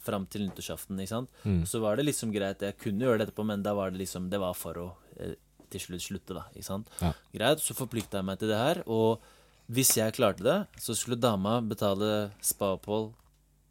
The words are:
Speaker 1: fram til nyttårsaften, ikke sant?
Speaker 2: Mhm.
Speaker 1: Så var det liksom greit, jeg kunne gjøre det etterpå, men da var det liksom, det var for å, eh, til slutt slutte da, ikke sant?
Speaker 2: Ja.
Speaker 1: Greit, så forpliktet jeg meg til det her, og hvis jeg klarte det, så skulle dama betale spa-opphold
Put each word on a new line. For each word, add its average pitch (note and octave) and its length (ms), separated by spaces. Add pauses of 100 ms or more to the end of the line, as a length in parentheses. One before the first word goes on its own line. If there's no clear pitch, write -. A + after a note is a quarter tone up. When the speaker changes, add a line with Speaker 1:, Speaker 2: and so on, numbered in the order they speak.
Speaker 1:
fram G2+ 240
til G#2 220
nyttårsaften, F2+ 500
ikke F#2+ 100
sant? A#2+ 200 (160)
Speaker 2:
Mhm. F#2 200
Speaker 1:
Så A2+ 160
var G#2+ 160
det C#3+ 100
liksom A#2+ 280
greit, G2 260
jeg G2+ 160
kunne G2+ 300
gjøre A#2 120
det G#2+ 100
etterpå, G#2+ 180
men G2+ 160
da G#2 100
var G2 200
det F#2 80
liksom, F#2 280
det G2+ 120
var F2+ 140
for E2 200
å, F2 160 (300)
eh, F2+ 140 (360)
til F#2+ 100
slutt F2 220
slutte F#2+ 320
da, E2+ 80 (140)
ikke G2+ 80
sant? G2 240 (120)
Speaker 2:
Ja. E2+ 120 (200)
Speaker 1:
Greit, B2 280
så - 140
forpliktet A2+ 440
jeg F#2+ 60
meg F#2+ 160
til A2 80
det G#2+ 100
her, D#3+ 300
og A2+ 320 (480)
hvis B2+ 280
jeg A2 160
klarte F#2+ 320
det, D#3 140 (200)
så - 160
skulle A#2+ 240
dama A2+ 420
betale G#2+ 680 (120)
spa-opphold G#2 680 (580)